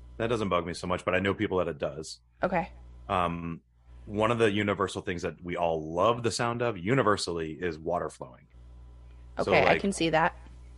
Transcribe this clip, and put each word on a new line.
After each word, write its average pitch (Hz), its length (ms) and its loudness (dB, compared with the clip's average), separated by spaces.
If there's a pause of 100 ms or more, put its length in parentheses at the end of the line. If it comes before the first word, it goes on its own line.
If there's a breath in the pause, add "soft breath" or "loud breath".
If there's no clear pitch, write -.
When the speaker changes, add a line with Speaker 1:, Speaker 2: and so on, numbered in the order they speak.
(180)
Speaker 1:
That 113 100 0
doesn't 110 220 0
bug 87 160 2
me 87 80 -4
so 92 120 -8
much, 90 180 0
but 92 100 2
I 92 40 4
know 98 160 2
people 92 240 0
that 82 100 2
it 76 100 -6
does. 78 400 -6 (240)
Speaker 2:
Okay. 175 280 0 (380)
Speaker 1:
Um, 85 540 0 (420)
one 110 260 2
of 117 80 2
the 113 120 6
universal 101 500 0
things 87 220 -4
that 82 200 -6
we 87 140 -4
all 80 380 0
love 117 280 4
the 113 80 0
sound 120 320 -2
of 117 140 -2
universally 92 760 0
is 78 260 -4
water 82 320 -2
flowing. - 340 -16 (1000)
So, - 80 0
Speaker 2:
Okay, 160 120 6
I - 100 6
Speaker 1:
like, 165 80 4
Speaker 2:
can 196 120 0
see 165 180 0
that. 160 260 2 (420)